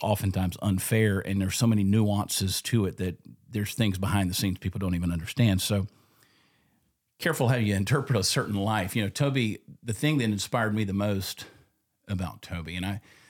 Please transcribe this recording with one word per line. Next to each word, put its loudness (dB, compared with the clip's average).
oftentimes 0
unfair, 2
and -2
there's 0
so 2
many 4
nuances 2
to 2
it -4
that -4
there's -4
things 0
behind 0
the -4
scenes -2
people -6
don't 0
even -2
understand. 2
So 0
careful 0
how 4
you 2
interpret 2
a 2
certain 0
life. 0
You 0
know, -2
Toby, -2
the -6
thing 2
that 2
inspired 0
me 0
the -2
most -2
about -6
Toby, -8
and -6
I, -6